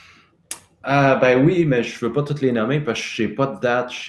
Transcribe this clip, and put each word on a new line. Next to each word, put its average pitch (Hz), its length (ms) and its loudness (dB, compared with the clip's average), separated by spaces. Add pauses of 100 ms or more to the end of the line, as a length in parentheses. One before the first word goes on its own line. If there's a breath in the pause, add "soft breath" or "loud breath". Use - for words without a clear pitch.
(840 soft breath)
Ah, 135 320 4
ben 127 300 4
oui, 175 200 4
mais 127 180 2
je - 220 -8
veux 117 80 -2
pas 143 100 0
toutes 147 180 -6
les 131 100 2
nommer 117 280 0
parce 117 200 -4
que - 80 -8
j'ai 107 220 -2
pas 135 180 -2
de 104 120 -10
date, 123 320 -2
je - 180 -12